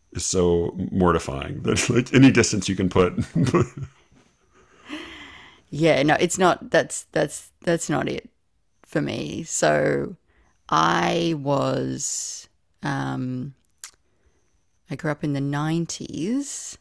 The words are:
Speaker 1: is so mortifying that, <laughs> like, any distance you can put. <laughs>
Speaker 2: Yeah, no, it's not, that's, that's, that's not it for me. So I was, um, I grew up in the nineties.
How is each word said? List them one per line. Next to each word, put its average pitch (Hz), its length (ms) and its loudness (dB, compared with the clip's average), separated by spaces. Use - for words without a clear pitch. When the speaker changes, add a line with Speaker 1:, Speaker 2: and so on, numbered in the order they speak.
Speaker 1:
is - 120 -6
so 87 520 2
mortifying 80 720 0
that, - 280 0
<laughs> - 0 -
like, 120 240 2
any 135 160 10
distance 107 380 2
you 95 80 0
can 95 120 0
put. 90 260 2
<laughs> 143 320 2
Speaker 2:
Yeah, 147 320 2
no, 147 180 4
it's - 180 0
not, 175 320 2
that's, - 420 0
that's, - 380 -4
that's 170 260 -2
not 143 200 -2
it - 220 -8
for - 160 -4
me. 147 440 -6
So 147 720 0
I 170 680 0
was, 135 1120 -4
um, 135 720 -6
I 143 60 -6
grew 156 140 -6
up 147 140 -6
in 147 80 -2
the 139 80 -2
nineties. 160 1400 -4